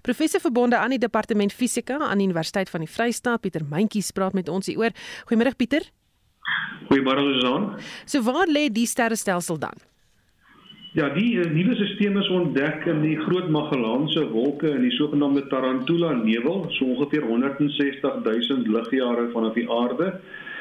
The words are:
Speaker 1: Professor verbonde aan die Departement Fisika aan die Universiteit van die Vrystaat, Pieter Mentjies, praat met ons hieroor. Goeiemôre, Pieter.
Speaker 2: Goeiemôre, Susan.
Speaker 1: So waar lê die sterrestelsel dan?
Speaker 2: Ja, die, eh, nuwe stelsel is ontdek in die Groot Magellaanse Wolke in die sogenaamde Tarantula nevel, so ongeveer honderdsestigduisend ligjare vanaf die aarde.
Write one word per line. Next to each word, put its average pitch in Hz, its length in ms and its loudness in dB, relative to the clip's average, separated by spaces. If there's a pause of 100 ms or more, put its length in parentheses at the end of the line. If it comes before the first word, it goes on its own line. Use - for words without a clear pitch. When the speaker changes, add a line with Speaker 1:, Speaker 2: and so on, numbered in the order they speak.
Speaker 1:
Professor 311 360 0
verbonde 240 380 4
aan 226 120 2
die 262 100 0
Departement 214 540 0
Fisika 247 440 -2
aan 196 200 0
die 196 100 4
Universiteit 185 420 -2
van 165 120 -6
die 160 80 -8
Vrystaat, 233 520 -2
Pieter 165 280 -4
Mentjies, 196 420 0
praat 190 220 -2
met 185 160 -2
ons 190 180 -4
hieroor. 226 240 -2 (340)
Goeiemôre, 233 320 2
Pieter. 277 240 0 (1080)
Speaker 2:
Goeiemôre, 135 440 4
Susan. 131 460 0 (260)
Speaker 1:
So 285 160 0
waar 269 260 2
lê 294 240 2
die 233 140 0
sterrestelsel 208 720 0
dan? - 160 -6 (1200)
Speaker 2:
Ja, 147 160 0
die, 190 300 0
eh, 170 120 0
nuwe 190 240 2
stelsel 202 440 0
is 180 100 0
ontdek 156 560 0
in 160 160 0
die 156 160 2
Groot 175 320 0
Magellaanse 143 840 0
Wolke 143 380 0
in 135 120 0
die 123 100 2
sogenaamde 143 560 2
Tarantula 135 680 0
nevel, 120 560 2
so - 160 -2
ongeveer 143 360 0
honderdsestigduisend 127 1500 0
ligjare 117 640 0
vanaf 113 220 0
die 117 160 0
aarde. 123 500 0 (420)